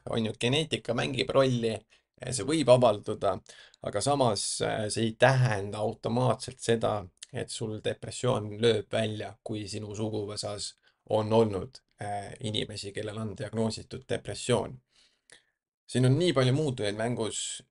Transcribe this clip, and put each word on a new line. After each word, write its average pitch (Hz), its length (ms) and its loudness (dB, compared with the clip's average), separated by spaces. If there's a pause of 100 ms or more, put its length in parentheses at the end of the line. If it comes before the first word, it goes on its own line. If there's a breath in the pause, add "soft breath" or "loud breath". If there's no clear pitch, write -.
on 113 180 0
ju, 104 120 -4
geneetika 131 580 0
mängib 135 360 -2
rolli, 120 440 4
äh, - 560 -14
see 101 140 -4
võib 147 260 2
avalduda, 104 640 4 (500 loud breath)
aga 101 160 -2
samas, 131 420 2 (200)
äh, 110 280 -2
see 113 160 0
ei 110 100 -8
tähenda 107 640 4
automaatselt 113 800 -2
seda, 110 380 0 (320)
et 107 180 -6
sul 110 340 -8
depressioon 110 760 -4
lööb 110 300 2
välja, 107 420 -2 (100)
kui 107 280 -6
sinu 104 240 -8
suguvõsas 104 800 -6 (420 soft breath)
on 107 180 2
olnud, 104 480 2 (200)
äh, 101 320 -8 (180)
inimesi, 104 440 -6
kellel 104 220 -8
on 110 200 -8
diagnoositud 110 720 -6
depressioon. 104 680 -4 (1080 soft breath)
Siin 131 200 2
on 131 120 6
nii 175 140 4
palju 127 220 4
muutujaid 127 400 0
mängus, 110 760 -4